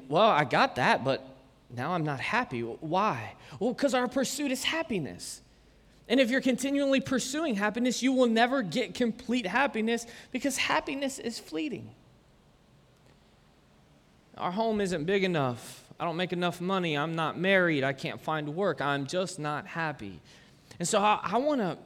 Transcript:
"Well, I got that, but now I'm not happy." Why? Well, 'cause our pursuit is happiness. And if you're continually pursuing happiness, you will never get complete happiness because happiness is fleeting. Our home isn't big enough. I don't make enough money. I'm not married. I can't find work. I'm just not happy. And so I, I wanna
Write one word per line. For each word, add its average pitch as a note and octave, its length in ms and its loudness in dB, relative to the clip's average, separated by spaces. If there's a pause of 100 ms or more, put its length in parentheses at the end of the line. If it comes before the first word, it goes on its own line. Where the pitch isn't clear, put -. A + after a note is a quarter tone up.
"Well, F3+ 200 4
I D3+ 180 4
got G#3+ 320 2
that, E3 260 2
but C3 200 0 (460)
now B2+ 240 -4
I'm E3 100 0
not C#3+ 160 -2
happy." G#3 420 -2
Why? D3 720 -2 (240)
Well, A#3+ 140 2
'cause C4 200 2
our B3+ 140 2
pursuit C4+ 440 -2
is C4 120 -2
happiness. G3 800 -4 (680)
And A#3+ 100 6
if A#3+ 120 4
you're C4 100 2
continually C4+ 600 2
pursuing C4+ 540 -2
happiness, G#3+ 460 0
you C4 120 4
will B3+ 140 6
never A#3+ 340 4
get F#3+ 340 -2
complete A#3+ 500 0
happiness A3+ 600 0 (260)
because C4 260 -2
happiness C#4 640 -2
is A3+ 180 -6
fleeting. G#3+ 560 -8 (2500)
Our F3+ 140 -4
home A3 300 0
isn't F3+ 220 -2
big G3 200 2
enough. C#3 600 -2 (160)
I D#3 60 -4
don't E3 100 -2
make F3 160 -2
enough F3 300 -2
money. F3 360 0
I'm D#3+ 180 -2
not D3+ 220 -2
married. F3 460 4
I C3+ 80 2
can't C3+ 300 -6
find D3+ 340 -4
work. E3+ 260 0
I'm C#3+ 240 0
just F3+ 320 -4
not D3 300 -4
happy. C#3 540 -6 (580)
And F3 80 -4
so G#3+ 120 4
I, G#3 240 4
I G3 160 0
wanna B3+ 460 0